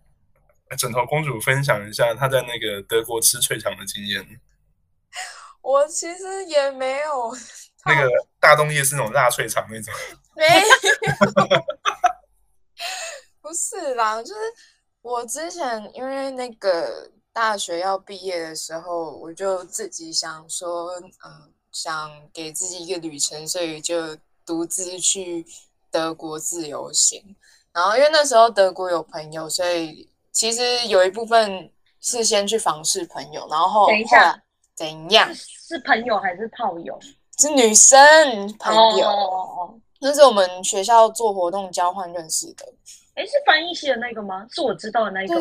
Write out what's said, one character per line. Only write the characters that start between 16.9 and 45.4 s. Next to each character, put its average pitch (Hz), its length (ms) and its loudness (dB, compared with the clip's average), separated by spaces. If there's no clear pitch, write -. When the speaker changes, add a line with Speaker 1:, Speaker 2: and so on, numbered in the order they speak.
Speaker 2:
大 220 240 -2
学 175 220 -6
要 190 180 -2
毕 190 220 -12
业 180 220 -8
的 160 160 -10
时 160 200 -10
候， 170 420 -8
我 165 140 -16
就 185 320 -4
自 190 240 -10
己 165 240 -16
想 160 380 -8
说， 170 400 -8
嗯， 156 280 -20
想 156 400 -8
给 160 200 -12
自 165 140 -8
己 175 180 -12
一 175 80 -8
个 175 60 -6
旅 160 180 -12
程， 151 300 -8
所 175 160 -6
以 156 180 -8
就 160 360 -6
独 165 220 -6
自 180 320 -10
去 175 480 -6
德 165 240 -4
国 156 280 -12
自 165 260 -8
由 143 260 -12
行。 - 440 -2
然 170 120 0
后 208 120 2
因 269 60 6
为 302 80 8
那 302 140 4
时 285 100 0
候 226 160 8
德 190 220 2
国 180 180 -6
有 165 100 0
朋 156 320 -12
友， 160 160 -10
所 175 220 -4
以 160 400 -6
其 226 180 -2
实 247 380 -2
有 185 160 4
一 190 60 0
部 226 140 -8
分 214 460 0
是 233 240 -4
先 208 200 2
去 220 140 0
房 156 260 -4
市 175 220 -2
朋 143 240 -12
友， 151 180 -12
然 151 80 -4
后 175 120 2
后-， 202 220 4
Speaker 3:
等 214 60 4
一 220 100 -2
下。 202 260 6
Speaker 2:
后 - 40 -8
来 - 60 -20
怎 160 380 -10
样？ 214 200 6
Speaker 3:
是， - 120 -16
是 320 160 -8
朋 226 200 0
友 226 140 -2
还 185 160 -4
是 214 140 -10
炮 202 320 -6
友？ - 180 -12
Speaker 2:
是 294 120 2
女 233 240 6
生 269 240 10
朋 214 160 -2
友。 185 100 4
Speaker 3:
哦， 202 60 2
哦， 196 240 -2
哦， 185 240 -8
哦。 202 200 -12
Speaker 2:
那 285 120 -2
是 294 100 4
我 262 80 12
们 185 340 0
学 196 180 -2
校 226 280 8
做 214 220 -2
活 180 180 -2
动 190 200 -6
交 180 220 -2
换 180 200 -8
认 165 180 -10
识 - 240 -4
的。 - 120 -20
Speaker 3:
诶， 339 120 -6
是 - 60 -14
翻 311 200 4
译 349 80 -10
系 294 140 -8
的 254 80 0
那 240 160 -10
个 220 100 -12
吗？ 196 280 -12
是 - 100 -8
我 233 140 -2
知 214 160 -14
道 220 140 0
的 196 60 -6
那 190 120 -6
一 196 40 -6
个 339 140 -2